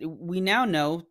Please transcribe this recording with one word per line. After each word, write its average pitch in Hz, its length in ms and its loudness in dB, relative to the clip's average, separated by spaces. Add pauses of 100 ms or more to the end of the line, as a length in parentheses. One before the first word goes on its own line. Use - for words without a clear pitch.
we 165 400 -4
now 214 240 2
know 165 460 0